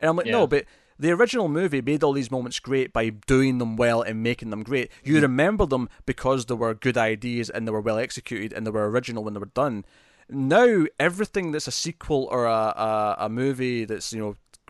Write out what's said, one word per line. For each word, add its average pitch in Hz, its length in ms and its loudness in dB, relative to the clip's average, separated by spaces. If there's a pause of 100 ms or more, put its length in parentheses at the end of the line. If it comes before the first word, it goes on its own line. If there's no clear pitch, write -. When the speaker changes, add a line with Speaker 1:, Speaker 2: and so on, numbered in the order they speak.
Speaker 1:
And 156 100 2
I'm 165 60 0
like, 175 100 -2
Speaker 2:
Yeah. 226 60 -2
Speaker 1:
"No, 220 160 4
but - 160 2 (340)
the 156 140 2
original 220 360 2
movie 151 320 0
made 139 220 0
all 143 100 4
these 131 180 -2
moments 123 300 -6
great 131 320 -2
by 113 180 0
doing 131 480 2
them 113 180 -2
well 117 260 4
and 110 200 -4
making 117 280 -2
them 104 140 -6
great. 123 260 -2 (140)
You 147 120 4
Speaker 2:
Hmm. 151 60 6
Speaker 1:
remember 160 440 2
them 127 220 -2 (180)
because 131 400 0
they 123 80 -4
were 113 200 -2
good 120 240 0
ideas 113 520 0
and 113 160 -6
they 113 60 -2
were 107 80 -2
well 110 180 0
executed 113 540 -6
and 110 140 -8
they 110 60 -2
were 104 180 0
original 117 340 -2
when 104 100 -6
they 101 60 -8
were 101 60 -8
done." 123 380 -2 (440)
Now, 165 580 4 (120)
everything 180 540 -2
that's 151 160 -4
a - 40 -8
sequel 151 600 -2
or 123 140 0
a, 117 40 2
a, 110 720 0
a 107 80 -2
movie 123 560 -2
that's, 104 280 -6
you 113 80 -8
know, 104 160 -6 (340)